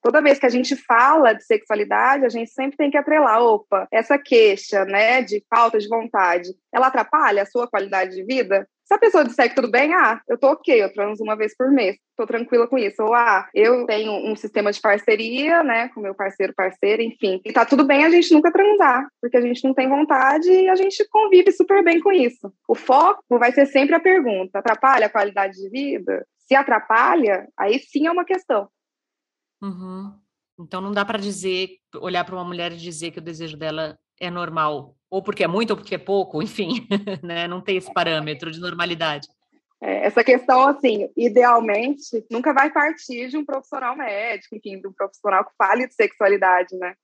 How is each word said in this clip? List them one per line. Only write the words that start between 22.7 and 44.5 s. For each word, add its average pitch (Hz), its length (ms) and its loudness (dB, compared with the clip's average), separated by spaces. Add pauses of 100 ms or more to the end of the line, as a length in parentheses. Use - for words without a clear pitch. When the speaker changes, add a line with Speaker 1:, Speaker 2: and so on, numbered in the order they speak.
Speaker 1:
foco 277 460 2 (100)
vai 240 200 4
ser 277 140 6
sempre 277 280 2
a 339 60 2
pergunta, 247 600 0
atrapalha 220 480 2
a 208 40 -4
qualidade 196 460 -2
de 190 120 -12
vida? 214 560 -6 (220)
Se 262 80 2
atrapalha, 240 880 2 (140)
aí 208 200 0
sim 294 280 -4
é 339 40 0
uma 349 120 -2
questão. 302 460 -4 (920)
Speaker 2:
Uhum. 190 520 -12 (460)
Então 180 220 -12
não 196 100 -8
dá 202 140 -2
pra 220 120 -6
dizer, 190 600 -6 (180)
olhar 180 280 -6
pra 180 120 -12
uma 180 80 -10
mulher 175 280 -10
e 170 60 -18
dizer 165 340 -14
que 170 80 -16
o 160 40 -18
desejo 160 340 -14
dela 156 400 -10 (220)
é 175 100 -10
normal, 160 680 -6 (140)
ou 190 120 -6
porque 202 220 -4
é 170 40 0
muito 214 240 -2
ou 202 60 -2
porque - 180 -10
é 165 40 -8
pouco, 190 420 -4
enfim, 220 480 -8
<laughs> 202 340 -6
né? 170 240 -8
Não 180 140 -10
tem 185 160 -4
esse 185 160 -10
parâmetro 160 580 -4
de 160 80 -16
normalidade. 165 680 -8 (520)
Speaker 1:
É, - 280 -4
essa 220 160 0
questão, 254 440 2
assim, 247 480 -2
idealmente, 233 1160 0
nunca 247 200 -4
vai 277 200 0
partir 294 580 -6
de 277 80 -8
um 294 80 -8
profissional 269 500 -10
médico, 220 600 -10